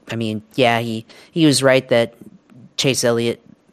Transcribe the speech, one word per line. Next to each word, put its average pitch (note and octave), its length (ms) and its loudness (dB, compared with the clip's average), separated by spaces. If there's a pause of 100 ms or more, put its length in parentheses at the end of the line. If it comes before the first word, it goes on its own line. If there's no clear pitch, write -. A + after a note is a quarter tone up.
I A2+ 60 -8
mean, A2 260 -6 (140)
yeah, A#2 240 2
he, A2+ 260 -8 (260)
he E3 140 0
was C3 160 2
right C3+ 280 2
that A#2 260 0 (640)
Chase C3 260 -2
Elliott, A#2 380 -2 (320)